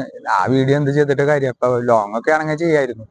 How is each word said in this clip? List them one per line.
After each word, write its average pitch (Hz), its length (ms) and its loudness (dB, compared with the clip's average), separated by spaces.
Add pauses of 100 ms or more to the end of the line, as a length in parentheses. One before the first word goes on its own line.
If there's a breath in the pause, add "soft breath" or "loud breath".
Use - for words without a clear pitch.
(320)
ആ 98 140 2
വീഡിയോ 135 320 2
എന്ത് 143 140 0
ചെയ്തിട്ട് 143 400 0
കാര്യം, 135 240 0
അപ്പൊ 127 120 -2 (220)
ലോങ് 107 280 2
ഒക്കെ 120 160 0
ആണെങ്കിൽ 156 280 -2
ചെയ്യായിരുന്നു. 135 500 0